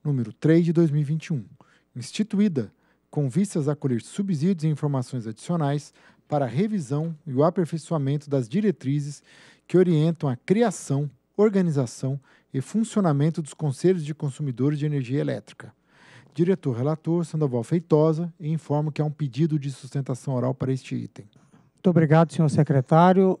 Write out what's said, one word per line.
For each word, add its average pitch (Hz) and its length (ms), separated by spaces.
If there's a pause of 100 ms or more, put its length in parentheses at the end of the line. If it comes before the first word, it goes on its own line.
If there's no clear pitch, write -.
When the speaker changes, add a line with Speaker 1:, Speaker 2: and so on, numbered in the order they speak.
Speaker 1:
número 127 300
três 165 320
de 165 80
dois 165 180
mil 147 120
e - 20
vinte 151 220
e 170 80
um, 117 100 (500)
instituída 175 760 (400)
com 147 160
vistas 156 400
a 147 80
colher 127 260
subsídios 180 640
e 160 60
informações 135 580
adicionais 143 680 (320)
para 143 200
a - 20
revisão 160 680 (140)
e 135 60
o 135 100
aperfeiçoamento 151 880
das 131 180
diretrizes 147 760 (460)
que 170 100
orientam 160 520
a 123 80
criação, 175 760 (240)
organização 160 800 (360)
e 135 80
funcionamento 165 800
dos 147 120
conselhos 156 520
de 147 100
consumidores 143 640
de 147 60
energia 139 340
elétrica. 127 540 (600)
Diretor 160 440
relator, 160 480
Sandoval 135 360
Feitosa, 160 760
e 151 100
informo 151 400
que 147 120
há 147 40
um 151 60
pedido 147 480
de 139 100
sustentação 135 640
oral 127 200
para 127 180
este 131 240
item. 117 300 (480)
Speaker 2:
Muito - 160
obrigado, 160 420
senhor 160 160
secretário. 165 920